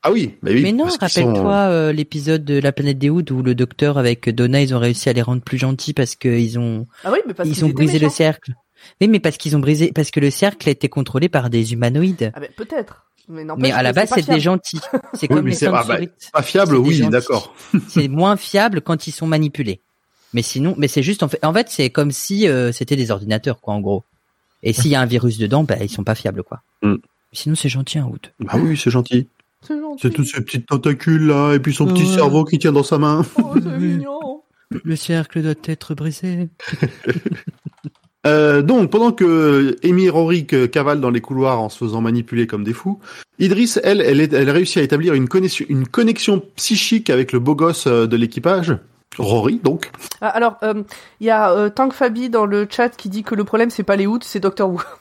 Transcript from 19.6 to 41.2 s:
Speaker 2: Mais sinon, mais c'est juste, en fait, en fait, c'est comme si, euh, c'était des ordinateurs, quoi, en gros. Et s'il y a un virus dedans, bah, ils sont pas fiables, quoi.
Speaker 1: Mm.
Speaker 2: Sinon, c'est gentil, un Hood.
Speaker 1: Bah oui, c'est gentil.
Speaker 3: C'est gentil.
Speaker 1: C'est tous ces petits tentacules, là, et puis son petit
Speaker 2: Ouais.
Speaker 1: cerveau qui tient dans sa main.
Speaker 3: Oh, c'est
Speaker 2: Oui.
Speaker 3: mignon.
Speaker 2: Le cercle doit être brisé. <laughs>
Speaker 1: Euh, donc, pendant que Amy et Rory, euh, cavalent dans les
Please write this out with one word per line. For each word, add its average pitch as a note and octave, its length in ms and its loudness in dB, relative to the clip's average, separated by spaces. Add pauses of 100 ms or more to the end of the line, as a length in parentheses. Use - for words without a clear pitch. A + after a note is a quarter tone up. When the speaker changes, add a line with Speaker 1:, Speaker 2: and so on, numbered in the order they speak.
Speaker 2:
Mais A#2+ 80 -2
sinon, C#3+ 360 -2
mais C#3+ 100 0
c'est C#3 160 0
juste, F#3+ 200 -2
en D#3 40 -2
fait, - 180 -6
en D#3 80 2
fait, A3+ 160 0
c'est C3 200 -2
comme D3 220 0
si, G3+ 360 -2
euh, B2+ 240 2
c'était B2+ 240 -2
des A#2+ 160 -2
ordinateurs, G#2+ 480 -4
quoi, G#2+ 140 -8
en G#2 80 -2
gros. G2 240 -2 (580)
Et A#2 80 0
s'il B2+ 200 2
y C#3+ 40 4
a C3 60 2
un B2+ 40 2
virus A#2 340 0
dedans, A#2+ 260 2
bah, A#2 160 -2
ils G2+ 80 -4
sont G2 160 -6
pas G#2+ 100 0
fiables, F#2+ 280 -6
quoi. - 180 -14 (220)
Speaker 1:
Mm. G#2 120 2 (380)
Speaker 2:
Sinon, D3+ 220 -4
c'est D3+ 120 -4
gentil, C3 320 -4
un C#3 60 -2
Hood. A#2 220 -10 (120)
Speaker 1:
Bah G#2+ 160 -6
oui, D#3+ 260 2
c'est B2 100 2
gentil. B2 360 2 (340)
Speaker 3:
C'est D4+ 160 -8
gentil. D4 260 -10
Speaker 1:
C'est B2 80 2
tous C#3+ 120 -2
ces - 160 -6
petits A#2+ 240 -6
tentacules, D3+ 640 0
là, D3 260 4
et C#3+ 60 4
puis C#3+ 140 -2
son D3 120 2
petit F3+ 200 2
Speaker 2:
Ouais. F#3+ 100 2
Speaker 1:
cerveau D3+ 300 4
qui D#3 140 0
tient D#3+ 120 2
dans C#3+ 120 4
sa D3+ 140 0
main. D3+ 280 2 (180)
Speaker 3:
Oh, - 120 -6
c'est G#3 120 2
Speaker 2:
Oui. F3 200 -2 (100)
Speaker 3:
mignon. C#4+ 440 -8 (440)
Speaker 2:
Le D#3+ 100 -2
cercle E3 460 -4
doit D#3 120 -2 (120)
être D#3+ 300 -8
brisé. F3 520 -6 (120)
<laughs> - 280 -4 (1400)
Speaker 1:
Euh, D3+ 360 6
donc, G3 300 4
pendant A3+ 220 4
que D3+ 720 4
Amy F3+ 200 4
et F3+ 40 6
Rory, E3 420 2
euh, C3 160 4
cavalent D3 320 0
dans B2+ 120 0
les A#2+ 100 0